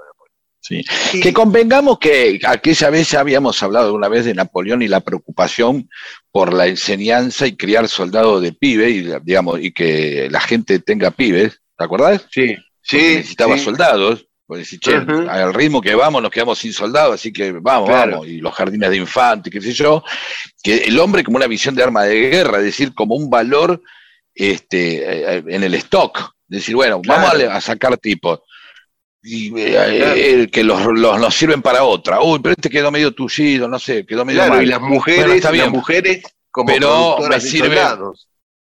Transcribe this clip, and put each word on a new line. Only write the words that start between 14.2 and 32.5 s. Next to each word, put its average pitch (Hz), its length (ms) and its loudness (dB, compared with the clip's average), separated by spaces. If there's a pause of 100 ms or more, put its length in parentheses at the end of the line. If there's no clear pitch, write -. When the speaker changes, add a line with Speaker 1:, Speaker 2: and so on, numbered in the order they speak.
Speaker 1:
porque 87 200 -14
si, 92 140 -18
"Che, 143 200 0
Speaker 2:
Ujú. 156 300 -2
Speaker 1:
al 92 240 -2
ritmo 139 280 0
que 101 140 0
vamos 139 260 2
nos 107 80 -4
quedamos 117 300 -2
sin 113 140 -10
soldados, 120 420 0
así 107 160 -10
que 95 220 -6
vamos, 104 360 0
Speaker 2:
Claro. 120 220 4
Speaker 1:
vamos", 80 160 -8
y 82 120 -12
los 80 140 -6
jardines 98 360 -2
de 95 80 0
infantes, 104 540 -2
qué 101 100 -10
sé 110 100 -6
yo, 147 320 2 (580)
que 104 180 0
el 113 200 2
hombre 180 240 2
como 117 140 -2
una 131 100 2
visión 117 260 -4
de 127 100 2
arma 113 200 2
de 110 260 2
guerra, 147 300 2
es 101 60 0
decir, 131 280 -4
como 107 220 -2
un 151 140 -4
valor, 143 520 0 (540)
este, 87 1000 -4
eh, 80 100 -10
en 95 160 -4
el 92 120 -2
stock, - 580 -2 (140)
decir, 101 280 -8
"Bueno, 113 300 0
vamos 131 240 2
a 165 60 2
Speaker 2:
Claro. - 20 2 (120)
Speaker 1:
le-, - 80 -6
a - 40 -6
sacar 117 360 -2
tipos". 90 440 -4 (800)
Y, 113 260 -10 (120)
eh, 104 120 -2
Speaker 2:
Claro. 107 440 2
Speaker 1:
eh, 127 340 4
que 113 140 0
los, 101 220 2
los, 113 340 2
nos 117 160 2
sirven 151 260 2
para 127 220 2
otra. 98 380 2
"Uy, 156 180 2
pero 170 140 0